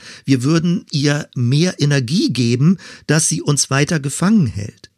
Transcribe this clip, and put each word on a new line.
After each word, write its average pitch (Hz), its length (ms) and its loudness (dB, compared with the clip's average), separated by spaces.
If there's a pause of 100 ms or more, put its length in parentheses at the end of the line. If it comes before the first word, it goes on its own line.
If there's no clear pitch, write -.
(260)
Wir 131 180 2
würden 165 480 0
ihr 147 440 -2
mehr 143 440 0
Energie 143 540 0
geben, 123 440 2 (300)
dass 156 220 2
sie - 120 -4
uns - 280 -2
weiter 143 320 0
gefangen 170 460 2
hält. - 500 -10